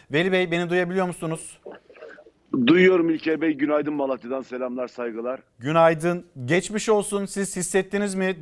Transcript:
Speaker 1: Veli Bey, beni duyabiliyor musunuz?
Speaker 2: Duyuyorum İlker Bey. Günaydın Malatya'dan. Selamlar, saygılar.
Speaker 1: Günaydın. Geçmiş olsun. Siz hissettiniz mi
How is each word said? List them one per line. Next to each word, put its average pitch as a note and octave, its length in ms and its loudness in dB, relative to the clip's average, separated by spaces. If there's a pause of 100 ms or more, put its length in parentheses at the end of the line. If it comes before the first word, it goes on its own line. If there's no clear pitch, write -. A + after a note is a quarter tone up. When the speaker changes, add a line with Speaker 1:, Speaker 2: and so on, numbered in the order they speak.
(140)
Speaker 1:
Veli E3+ 200 2
Bey, F3+ 180 2
beni E3+ 200 -2
duyabiliyor F3+ 360 0
musunuz? E3 540 -8 (1040)
Speaker 2:
Duyuyorum F3 440 6
İlker D#3 300 -2
Bey. D#3+ 120 2
Günaydın D3 420 0
Malatya'dan. C3 480 -4
Selamlar, B2+ 460 -6
saygılar. A#2+ 520 -8 (180)
Speaker 1:
Günaydın. E3 680 2 (180)
Geçmiş F#3+ 440 0
olsun. G3+ 360 2
Siz G3 320 -6
hissettiniz F#3+ 580 -2
mi F#3+ 260 -2